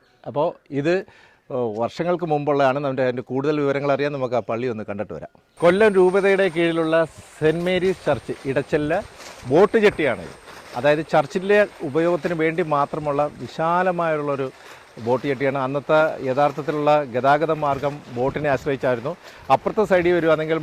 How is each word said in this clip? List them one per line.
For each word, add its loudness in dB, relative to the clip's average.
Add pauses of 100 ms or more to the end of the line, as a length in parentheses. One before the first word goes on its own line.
(280)
അപ്പോൾ -2 (320)
ഇത്, 0 (600)
ഏഹ്, -2 (140)
വർഷങ്ങൾക്ക് -4
മുമ്പുള്ളതാണ്. 2
നമ്മുടെ -2
അതിൻ്റെ -4
കൂടുതൽ -2
വിവരങ്ങൾ 0
അറിയാൻ -2
നമുക്ക് -2
ആ -6
പള്ളി -4
ഒന്ന് -10
കണ്ടിട്ട് -8
വരാം. -16 (320)
കൊല്ലം 4
രൂപതയുടെ 4
കീഴിലുള്ള 0 (420)
സെന്റ് 0
മേരീസ് -2
ചർച്ച് -2 (160)
ഇടച്ചലിലെ -2 (540)
ബോട്ട് 6
ജെട്ടിയാണിത്. 0 (440)
അതായത് 2
ചർച്ചിലെ 2 (280)
ഉപയോഗത്തിന് 0
വേണ്ടി 0 (120)
മാത്രമുള്ള -2 (200)
വിശാലമായുള്ളൊരു -2 (580)
ബോട്ട് 2
ജെട്ടിയാണ്. 0
അന്നത്തെ 0 (300)
യഥാർത്ഥത്തിലുള്ള 0 (240)
ഗതാഗത 2 (120)
മാർഗം -2 (220)
ബോട്ടിനെ -2
ആശ്രയിച്ചായിരുന്നു. -2 (420)
അപ്പുറത്തെ 2
സൈഡിൽ 4
വരുവാണെങ്കിൽ 2